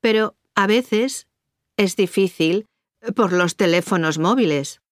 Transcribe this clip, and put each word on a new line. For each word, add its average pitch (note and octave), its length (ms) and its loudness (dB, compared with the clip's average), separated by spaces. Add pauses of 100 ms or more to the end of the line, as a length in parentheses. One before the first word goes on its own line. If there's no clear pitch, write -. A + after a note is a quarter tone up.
Pero A3 340 0 (200)
a G3 120 2
veces A#3+ 600 -2 (500)
es F#3+ 180 0
difícil F#3 720 0 (480)
por F#3+ 180 0
los F3 220 0
teléfonos E3+ 600 0
móviles. E3 640 -2 (100)